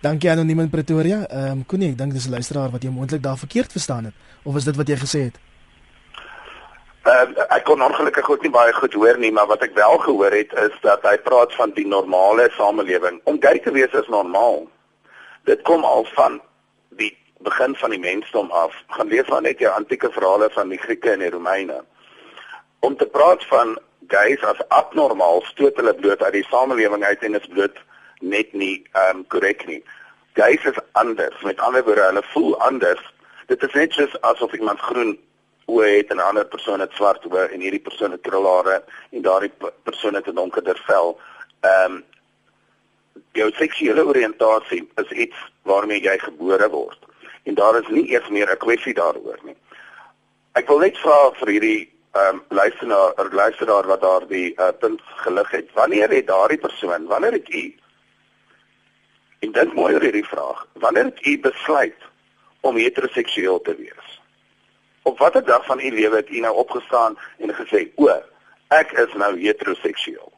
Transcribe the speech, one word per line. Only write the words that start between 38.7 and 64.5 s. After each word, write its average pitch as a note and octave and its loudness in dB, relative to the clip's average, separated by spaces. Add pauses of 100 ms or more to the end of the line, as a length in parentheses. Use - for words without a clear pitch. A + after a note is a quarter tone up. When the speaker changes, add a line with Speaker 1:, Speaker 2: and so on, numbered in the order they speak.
Speaker 2:
en A2+ -10
daardie F#2+ 2
p-, F2+ -10 (100)
persoon G#2+ -6
het G2 -6
'n F2 -8
donkerder F2+ -4
vel. F2 2 (420)
Ehm, F#2 2 (1300)
jou A2 0
seksuele D#3 0
oriëntasie A2 0
is G#2 -6
iets A#2 -6 (260)
waarmee G2+ 0
jy F#2+ 0
gebore F#2 0
word C#2+ -8 (460)
en - -6
daar G#2+ 4
is G#2 -10
nie C3+ 0
eers A#2+ 0
meer G#2 -2
'n F#2+ 0
kwessie A#2 -2
daaroor - -4
nie. - -20 (960)
Ek - -2
wil C#3+ 4
net F3+ 2
vra D3 6
vir - -6
hierdie, G#2 0 (200)
ehm, F#2+ 2 (100)
luisteraar, G2+ 2 (180)
luisteraar G2+ 0
wat F#2+ 0
daardie, F#2 -2
eh, F#2 0 (100)
punt A2 -4 (160)
gelig F#2 -2
het. - -8
Wanneer G#2 2
het D3 2
daardie F#2+ 2
persoon, E2+ -6
wanneer D3 -2
het - -6
u, - -10 (1600)
en G#2+ -8
dink - 0
mooi - 0
oor D#2 2
hierdie G#2 0
vraag, - -8
wanneer F3 0
het B3+ -6
u D3 0
besluit C#3 -2 (600)
om B2+ 0
heteroseksueel A2+ -2
te E2 -6
wees? - -20 (800)